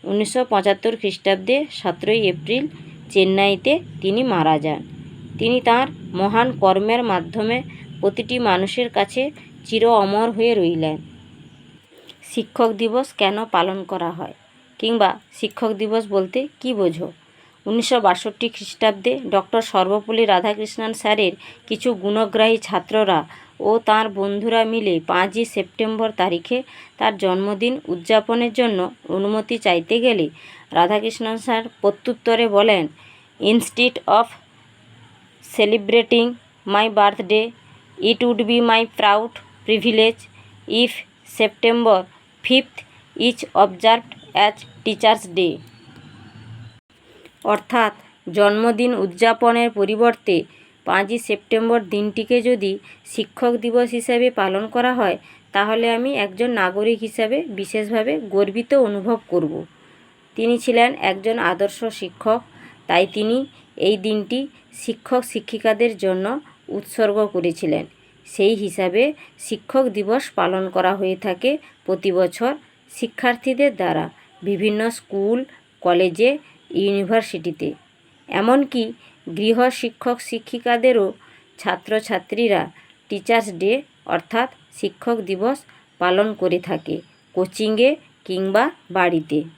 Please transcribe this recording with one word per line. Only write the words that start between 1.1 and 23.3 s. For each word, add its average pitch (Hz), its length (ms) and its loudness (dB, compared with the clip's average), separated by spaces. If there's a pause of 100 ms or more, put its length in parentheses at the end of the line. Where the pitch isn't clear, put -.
সতেরোই 202 560 -2
এপ্রিল 185 400 -2 (420)
চেন্নাইতে 196 720 2 (220)
তিনি 202 220 0
মারা 160 360 2
যান। 151 240 -6 (560)
তিনি 240 220 0
তাঁর 247 300 2 (220)
মহান 214 460 0
কর্মের 202 440 2
মাধ্যমে 214 600 -4 (380)
প্রতিটি 220 380 -2
মানুষের 208 500 -2
কাছে 254 420 -2 (340)
চির 226 220 0
অমর 214 440 2
হয়ে 226 240 2
রইলেন। 160 420 0 (1300)
শিক্ষক 226 500 -2
দিবস 233 400 -2
কেন 208 320 0
পালন 190 380 -2
করা 175 280 -6
হয়, 165 220 -12 (460)
কিংবা 220 400 0 (140)
শিক্ষক 220 360 -4
দিবস 214 400 -2
বলতে 196 380 -2 (120)
কী 254 140 -4
বোঝো? 175 380 -2 (540)
উনিশশো 233 340 0
বাষট্টি 202 500 0
খ্রিস্টাব্দে 220 680 -2 (100)
ডক্টর 202 320 0
সর্বপল্লী 208 640 0
রাধাকৃষ্ণন 214 680 0
স্যারের 208 380 0 (360)
কিছু 226 260 -2
গুণগ্রাহী 214 640 2
ছাত্ররা 190 680 0 (320)